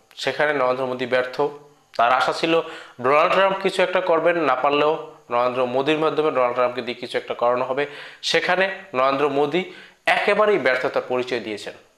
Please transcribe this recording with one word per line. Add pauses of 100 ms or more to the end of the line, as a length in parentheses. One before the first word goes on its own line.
(160)
সেখানে
নরেন্দ্র
মোদি
ব্যর্থ। (560)
তার
আশা
ছিল (400)
ডোনাল্ড
ট্রাম্প
কিছু
একটা
করবেন,
না
পারলেও (200)
নরেন্দ্র
মোদির
মাধ্যমে
ডোনাল্ড
ট্রাম্পকে
দিয়ে
কিছু
একটা
করানো
হবে, (360)
সেখানে (140)
নরেন্দ্র
মোদি (320)
একেবারেই
ব্যর্থতার
পরিচয়
দিয়েছেন। (240)